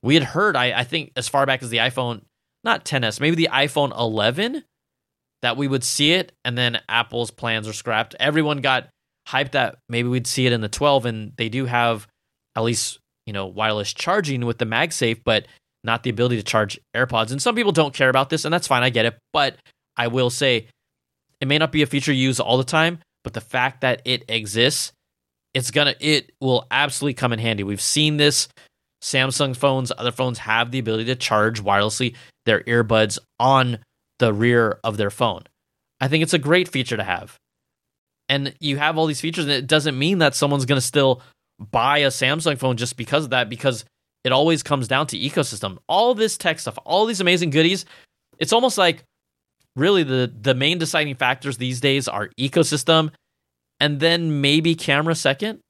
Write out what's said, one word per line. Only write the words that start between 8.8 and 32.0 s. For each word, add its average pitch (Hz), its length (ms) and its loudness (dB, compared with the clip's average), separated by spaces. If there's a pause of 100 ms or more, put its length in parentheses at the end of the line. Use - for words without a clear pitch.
hyped 135 240 -4
that 127 260 -2 (100)
maybe 120 200 -2
we'd 127 180 -2
see 127 200 0
it 123 60 4
in 117 80 0
the 107 80 -6
twelve, 139 380 0
and 110 300 -8
they 113 120 -4
do 131 160 -4
have 117 420 -2 (480)
at 113 80 -4
least, 117 360 -4 (280)
you 110 60 -12
know, 98 140 -6
wireless 104 460 -2
charging 151 520 -2
with 117 140 -4
the 117 80 -4
MagSafe, 117 580 -2
but 110 220 0 (360)
not 113 200 -2
the 127 80 -4
ability 120 260 0
to 104 60 -6
charge 107 360 0 (160)
AirPods. 117 360 0
And 139 100 -6
some 240 140 0
people 214 180 0
don't 147 220 2
care 135 140 4
about 131 200 4
this, 156 160 -2
and 156 80 0
that's - 140 0
fine, 123 160 2
I 127 80 2
get 117 160 2
it, 117 100 -2 (160)
but 139 240 0 (400)
I 120 120 -2
will 123 220 0
say 123 380 0 (720)
it - 80 -4
may 143 100 2
not 156 140 0
be 151 100 2
a 143 40 2
feature 143 260 -2
you 131 140 2
use 131 140 0
all 123 180 2
the 131 60 0
time, 165 340 0 (260)
but 107 80 -8
the 110 80 -8
fact 131 420 -2
that 127 220 0
it 127 240 -4
exists, 113 640 0 (640)
it's 123 160 -4
gonna, 143 300 0
it 147 400 -2
will 131 300 0
absolutely 139 440 -2
come 127 180 -2
in 113 60 -4
handy. 110 240 -2
We've 98 180 -6
seen 151 360 0
this. 147 320 2 (540)
Samsung 135 520 0
phones, 131 420 0
other 120 140 -2
phones 123 280 -4
have 113 320 0
the 131 80 -4
ability 110 260 -2
to 123 100 -2
charge 110 480 0
wirelessly 104 540 0 (300)